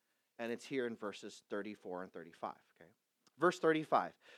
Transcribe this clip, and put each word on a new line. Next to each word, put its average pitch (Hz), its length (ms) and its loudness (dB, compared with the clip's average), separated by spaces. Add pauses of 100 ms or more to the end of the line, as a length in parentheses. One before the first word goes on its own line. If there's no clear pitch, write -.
(380)
And 117 140 -2
it's 113 120 -6
here 127 220 0
in 113 100 -4
verses 104 520 -8
thirty-four 101 540 -6
and 95 100 -12
thirty-five, 85 480 -10 (140)
okay? 82 160 -20 (480)
Verse 175 200 4
thirty-five, 156 560 4 (240)